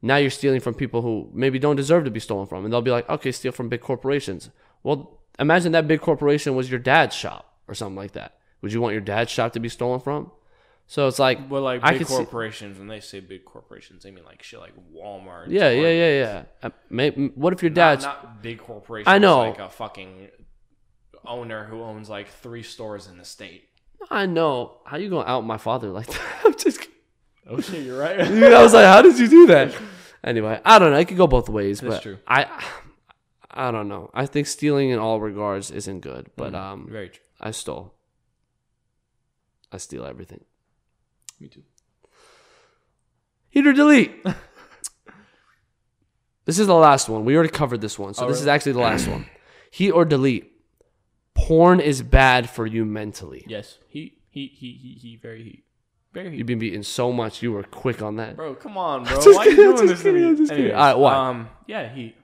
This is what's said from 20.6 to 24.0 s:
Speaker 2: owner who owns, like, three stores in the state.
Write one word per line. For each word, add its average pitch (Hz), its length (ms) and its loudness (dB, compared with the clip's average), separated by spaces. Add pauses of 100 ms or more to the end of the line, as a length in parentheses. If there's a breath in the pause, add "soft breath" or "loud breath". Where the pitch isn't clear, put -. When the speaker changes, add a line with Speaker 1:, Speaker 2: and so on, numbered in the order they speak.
Speaker 2:
owner 117 380 -14
who 113 180 -16
owns, 107 260 -16
like, 101 200 -16
three 117 340 -20
stores 104 460 -16
in 90 100 -20
the 90 60 -20
state. 92 400 -20 (460)